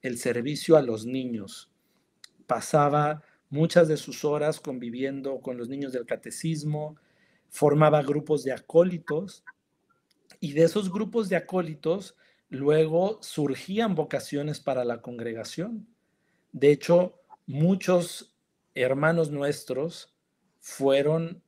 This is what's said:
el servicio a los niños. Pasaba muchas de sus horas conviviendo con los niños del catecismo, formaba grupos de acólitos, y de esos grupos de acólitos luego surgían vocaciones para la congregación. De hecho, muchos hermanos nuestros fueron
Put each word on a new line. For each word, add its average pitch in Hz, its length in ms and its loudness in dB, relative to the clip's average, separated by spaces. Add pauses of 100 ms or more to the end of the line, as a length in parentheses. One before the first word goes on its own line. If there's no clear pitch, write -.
el 123 160 -6
servicio 131 580 2
a 151 60 8
los 113 240 -4
niños. 120 680 -8 (720)
Pasaba 147 760 0 (260)
muchas 165 380 4
de 156 80 0
sus - 300 -8
horas 147 340 0
conviviendo 131 800 -6
con 127 180 -8
los 120 120 -8
niños 139 240 -8
del 120 120 -4
catecismo, 151 920 -6 (500)
formaba 147 560 6
grupos 147 400 0
de 131 80 -4
acólitos, 170 920 0 (960)
y 143 100 -6
de 151 120 4
esos 185 280 2
grupos 220 380 -4
de 180 80 0
acólitos 165 800 -6 (320)
luego 156 720 2
surgían 180 760 -2
vocaciones 147 640 -4
para 127 240 -2
la 117 180 -4
congregación. 120 840 -10 (640)
De 139 200 4
hecho, 175 500 2 (240)
muchos 175 880 0 (420)
hermanos 147 560 2
nuestros 143 840 -6 (460)
fueron 147 880 0